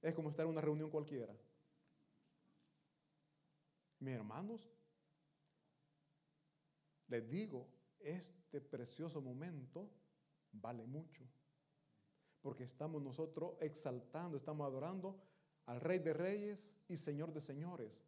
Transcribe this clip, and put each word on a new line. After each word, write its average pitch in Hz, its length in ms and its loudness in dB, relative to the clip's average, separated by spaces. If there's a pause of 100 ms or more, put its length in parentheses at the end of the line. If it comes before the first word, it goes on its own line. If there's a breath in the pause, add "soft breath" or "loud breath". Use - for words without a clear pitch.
¿Es 160 140 4
como 156 160 2
estar 156 160 4
en 165 60 4
una 160 80 4
reunión 151 280 6
cualquiera? 147 480 0 (2500)
Mis 135 160 0
hermanos, 131 560 -4 (2500)
les 117 200 0
digo, 151 400 -2 (300)
este 165 600 -6
precioso 143 600 -4
momento 139 680 -4 (600)
vale 113 340 -4
mucho, 139 380 -6 (1160 soft breath)
porque 127 220 -2
estamos 151 400 -2
nosotros 160 580 0
exaltando, 151 760 0
estamos 147 280 0
adorando 180 560 0 (480 loud breath)
al 120 140 0
Rey 180 160 6
de 160 160 6
Reyes 202 640 0 (100)
y 175 80 0
Señor 151 340 2
de 151 120 -2
Señores 147 500 -2 (160)